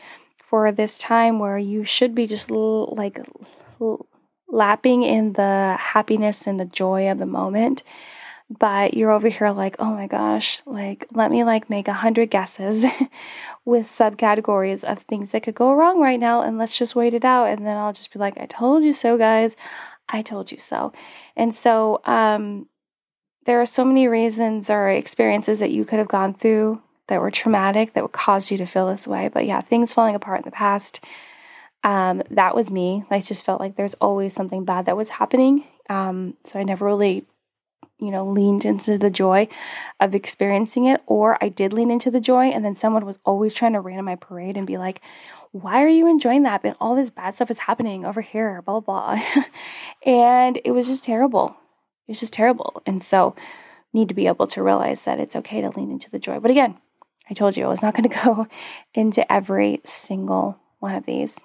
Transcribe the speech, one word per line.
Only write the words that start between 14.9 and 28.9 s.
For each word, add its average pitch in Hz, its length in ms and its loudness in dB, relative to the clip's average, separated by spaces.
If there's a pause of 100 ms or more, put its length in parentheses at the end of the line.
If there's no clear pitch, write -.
things 202 280 -8
that 220 140 -4
could 220 100 -6
go 254 180 4
wrong 339 280 4
right 262 180 4
now, 233 240 2
and 220 160 -4
let's 226 180 -4
just 240 200 -2
wait 240 180 2
it 233 100 0
out." 254 200 6
And 208 200 -2
then 208 120 -2
I'll 208 160 -4
just - 200 -16
be 202 60 -14
like, 202 220 -4
"I - 60 -10
told 285 360 2
you 302 100 4
so, 233 240 2
guys. 226 380 2 (540)
I 220 140 -4
told 196 280 -10
you 202 80 -16
so." - 340 -6 (440)
And 226 180 0
so, 220 500 2
um, 208 640 0 (800)
there 240 140 4
are 240 60 2
so 254 180 0
many 262 240 6
reasons 226 600 0
or 202 220 2
experiences 214 680 0
that 208 100 0
you 214 140 -2
could 214 160 0
have 202 80 -2
gone 196 260 0
through 220 480 0 (240)
that 190 140 -2
were 196 100 -2
traumatic, 208 640 0
that - 80 0
would - 100 -8
cause 196 380 0
you 196 80 -2
to 180 80 -4
feel 185 220 0
this 196 180 -6